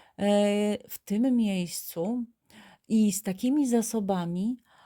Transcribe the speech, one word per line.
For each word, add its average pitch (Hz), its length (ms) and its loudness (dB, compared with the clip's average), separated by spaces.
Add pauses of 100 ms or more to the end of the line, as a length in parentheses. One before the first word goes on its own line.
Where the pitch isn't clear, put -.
(180)
e, 208 600 2 (120)
w - 100 -14
tym 247 360 0
miejscu 202 880 -2 (640)
i 214 240 4
z - 120 -6
takimi 254 440 0
zasobami, 202 920 0 (260)